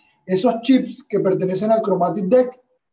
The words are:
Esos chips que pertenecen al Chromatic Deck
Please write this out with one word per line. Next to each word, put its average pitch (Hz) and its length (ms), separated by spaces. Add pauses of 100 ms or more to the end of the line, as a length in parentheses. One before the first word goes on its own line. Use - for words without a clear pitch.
(240)
Esos 226 380
chips - 440
que 196 140
pertenecen 185 500
al 226 120
Chromatic 185 420
Deck 247 340 (340)